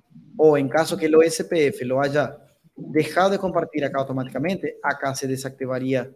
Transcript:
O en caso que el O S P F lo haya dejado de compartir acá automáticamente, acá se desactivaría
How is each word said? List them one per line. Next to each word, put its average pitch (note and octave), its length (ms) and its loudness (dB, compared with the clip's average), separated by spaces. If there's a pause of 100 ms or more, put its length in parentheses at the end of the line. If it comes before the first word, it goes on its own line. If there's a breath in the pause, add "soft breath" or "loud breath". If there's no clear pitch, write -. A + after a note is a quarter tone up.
(420)
O D#3 160 8
en C3+ 120 0
caso D#3+ 260 0
que D#3 120 0
el D#3 80 2
O D#3+ 60 10
S E3 220 2
P D#3 240 2
F B2+ 160 -4
lo B2+ 160 -2
haya C#3+ 380 0 (360)
dejado F3 580 0
de G3 60 2
compartir E3 460 -4
acá C3+ 160 -2
automáticamente, C3+ 800 -4
acá C#3 320 -2
se C3+ 140 -6
desactivaría C3 880 -4